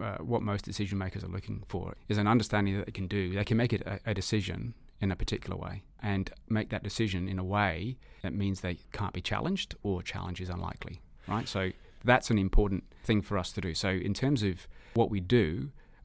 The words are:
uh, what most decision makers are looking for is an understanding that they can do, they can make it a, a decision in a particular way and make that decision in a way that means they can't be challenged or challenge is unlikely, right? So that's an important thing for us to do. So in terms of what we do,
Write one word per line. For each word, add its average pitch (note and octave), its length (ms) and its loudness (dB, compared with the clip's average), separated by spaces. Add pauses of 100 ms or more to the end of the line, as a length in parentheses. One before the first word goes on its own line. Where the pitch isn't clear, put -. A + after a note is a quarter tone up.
uh, G2+ 180 -6
what A2+ 240 0
most G2+ 200 -2
decision G2 340 -4
makers F#2+ 280 -4
are - 20 -8
looking G2 400 -8
for F2+ 280 -6 (120)
is G#2 100 2
an G#2 100 4
understanding G#2 500 4
that G2+ 80 -2
they - 60 -10
can F#2+ 160 -4
do, F#2 260 0
they G2+ 100 0
can A2 140 2
make A#2 160 2
it G2+ 80 0
a, G2 240 -6
a A2 80 -2
decision G#2+ 600 -2 (260)
in G2 100 2
a F2+ 40 0
particular - 420 -4
way F#2 260 -8 (180)
and G2 300 0 (160)
make G#2+ 220 0
that G#2+ 140 -4
decision F#2+ 440 0
in F#2 100 -4
a F#2 60 -2
way G2 540 0 (240)
that F2 120 -4
means G2 280 0
they F2+ 160 -2 (160)
can't G2 180 -4
be - 80 -6
challenged A2 640 -2
or F#2 180 0
challenge F2+ 380 -6
is F2+ 100 -6
unlikely, F2 520 -8 (260)
right? G#2 220 -2
So F#2 220 0 (340)
that's - 260 6
an A2+ 60 6
important G2 480 6 (180)
thing G#2+ 180 4
for G2+ 160 -2
us F2+ 160 -2
to G2+ 80 -4
do. F2 120 -2
So G2 160 0
in F#2+ 240 0
terms C3+ 280 2
of F#2+ 260 0 (260)
what A2+ 160 6
we G#2 100 0
do, F#2+ 520 2 (340)